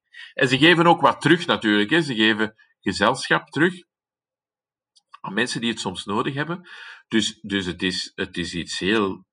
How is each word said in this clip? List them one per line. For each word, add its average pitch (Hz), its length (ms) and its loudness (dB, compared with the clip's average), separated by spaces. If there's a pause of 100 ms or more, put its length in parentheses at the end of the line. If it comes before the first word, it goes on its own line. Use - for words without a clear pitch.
(340)
En 139 140 0
ze 127 100 0
geven 170 280 6
ook 165 140 6
wat 123 200 4
terug, 165 260 2
natuurlijk, 104 440 2
hè. 165 120 2
Ze 135 120 -6
geven 107 400 2 (260)
gezelschap 110 680 0
terug 175 260 0 (1500)
aan 92 140 -10
mensen 117 260 -4
die 117 100 -2
het 110 100 -8
soms 92 240 -8
nodig 127 300 -4
hebben. 156 340 -8 (400)
Dus, - 320 -2
dus 98 260 -4
het 90 160 -6
is, 92 320 -4
het - 220 -8
is 85 180 -6
iets 82 240 -8
heel, 95 540 -2